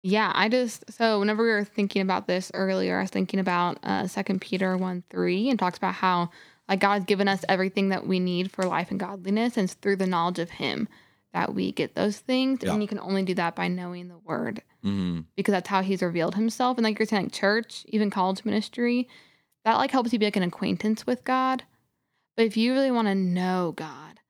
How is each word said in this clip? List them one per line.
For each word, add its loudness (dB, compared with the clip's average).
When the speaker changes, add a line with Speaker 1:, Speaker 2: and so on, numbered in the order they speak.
Speaker 1:
Yeah, 2
I 4
just, 0
so 2
whenever 2
we 4
were 2
thinking 0
about 0
this -2
earlier, 0
I 0
was -4
thinking -2
about, 0
uh, 0
Second -2
Peter -2
one -4
three, 0
and 2
talks 0
about -2
how, 2
like, 2
God's 4
given 2
us 0
everything 2
that -4
we 2
need 0
for -2
life -2
and -4
godliness, -2
and 2
it's -4
through 0
the 0
knowledge 0
of -4
him -4
that -2
we -2
get -4
those 0
things, 0
Speaker 2:
Yeah. 0
Speaker 1:
and 0
you -4
can -6
only -2
do 0
that -2
by -2
knowing -6
the -20
word, -6
Speaker 2:
Mm-hmm. -2
Speaker 1:
because 0
that's -2
how 0
he's 0
revealed -2
himself. 0
And 2
like 0
you're 0
saying, 0
like, -8
church, -2
even 0
college -2
ministry, 0
that, 4
like, 2
helps 2
you 2
be, 4
like, 0
an 2
acquaintance -2
with -2
God. 0
But 4
if -2
you 4
really 4
wanna 2
know 0
God -12